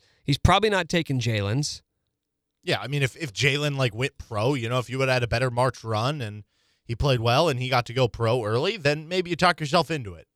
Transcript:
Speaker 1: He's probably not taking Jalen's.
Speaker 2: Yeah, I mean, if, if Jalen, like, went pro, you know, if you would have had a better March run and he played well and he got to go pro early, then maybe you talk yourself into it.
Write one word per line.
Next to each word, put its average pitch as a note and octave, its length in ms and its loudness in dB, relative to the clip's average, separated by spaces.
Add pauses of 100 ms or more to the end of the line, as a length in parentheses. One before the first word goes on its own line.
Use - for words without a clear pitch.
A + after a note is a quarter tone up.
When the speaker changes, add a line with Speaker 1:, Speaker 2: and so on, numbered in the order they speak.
(240)
Speaker 1:
He's C#3 140 0
probably G3+ 320 4
not F#3 180 0
taking D3 320 -2
Jalen's. A2 640 -2 (800)
Speaker 2:
Yeah, C#3+ 180 -2
I A2 60 -10
mean, C#3 160 -2
if, C3 140 -2
if C#3+ 160 -8
Jalen, C#3+ 440 0
like, B2+ 180 0
went B2+ 240 -4
pro, A#2 360 -2
you A2+ 140 -4
know, B2+ 100 0
if A#2+ 100 -4
you B2 100 -6
would C3 100 0
have B2+ 80 2
had B2 80 0
a A#2 40 -2
better B2 220 0
March B2 320 0
run A#2 400 -2
and G#2 220 -10 (400)
he A#2 100 -6
played C3 260 2
well B2 280 4
and B2+ 100 0
he B2+ 100 -2
got B2 180 2
to A#2 60 -12
go B2+ 140 2
pro A2+ 380 0
early, C#3 320 0
then D3+ 320 0
maybe F3+ 220 -2
you E3 60 -2
talk F3 220 4
yourself D#3 320 0
into A#2 240 -6
it. D2+ 220 -20